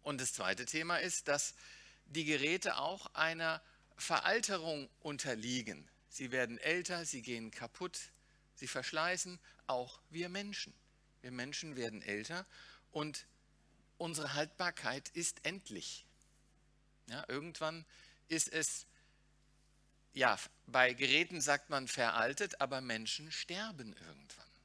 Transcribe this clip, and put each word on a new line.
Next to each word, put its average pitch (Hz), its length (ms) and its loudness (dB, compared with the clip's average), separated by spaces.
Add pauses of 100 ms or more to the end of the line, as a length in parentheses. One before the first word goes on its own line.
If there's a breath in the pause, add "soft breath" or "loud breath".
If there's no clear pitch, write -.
Und 143 180 -2
das 127 120 0
zweite 185 320 2
Thema 165 320 2
ist, 170 300 0
dass 147 280 2 (500 loud breath)
die 151 200 -2
Geräte 151 520 2
auch 170 360 -4
einer 160 480 2 (360 loud breath)
Veralterung 165 920 2 (100)
unterliegen. 120 880 -2 (220)
Sie 131 220 -8
werden 123 260 0
älter, 170 480 0
sie 135 160 -4
gehen 113 300 -4
kaputt, - 480 -8 (560 soft breath)
sie 131 120 -10
verschleißen, 170 720 0 (280 loud breath)
auch 127 320 -2 (100)
wir 170 200 -6
Menschen. 202 440 -6 (520)
Wir 123 60 -10
Menschen 139 440 -6
werden 113 280 -4
älter 110 420 -4 (460 loud breath)
und 151 340 -4 (720)
unsere 151 380 -2
Haltbarkeit 147 760 0
ist - 340 -2
endlich. - 600 -6 (1000)
Ja, 127 200 -6
irgendwann 160 560 -2 (440 loud breath)
ist 160 200 2
es, - 380 0 (1300 soft breath)
ja, 123 240 8 (300)
bei 127 260 8
Geräten 143 480 4
sagt 143 300 2
man 135 160 0
veraltet, 120 760 2
aber 135 180 0
Menschen 123 520 -4
sterben 175 640 -6 (120)
irgendwann. 71 440 -18 (120)